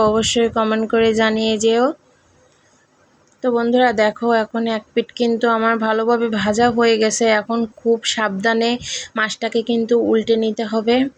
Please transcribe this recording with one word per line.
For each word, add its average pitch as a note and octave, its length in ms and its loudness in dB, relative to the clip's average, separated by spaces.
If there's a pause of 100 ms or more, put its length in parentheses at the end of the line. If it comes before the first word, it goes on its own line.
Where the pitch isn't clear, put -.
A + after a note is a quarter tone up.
অবশ্যই A3 460 0
কমেন্ট A3 400 -2
করে A3+ 240 2
জানিয়ে A3 440 0
যেও। A3+ 260 2 (1600)
তো B3+ 80 -2
বন্ধুরা A#3+ 420 2
দেখো, G#3+ 340 0 (160)
এখন A3+ 260 -4
এক A3 220 -4
পিঠ A#3 260 -2
কিন্তু A#3 340 0
আমার A3+ 280 0
ভালোভাবে A3+ 540 0
ভাজা G#3+ 380 0
হয়ে A3+ 280 2
গেছে। A3 260 0 (160)
এখন A#3 180 -4 (180)
খুব A3+ 220 0 (160)
সাবধানে A3+ 560 -2 (440)
মাছটাকে A3 480 -4
কিন্তু A#3 320 0 (140)
উল্টে A3 280 2
নিতে A3 280 -2
হবে, A3 320 0 (220)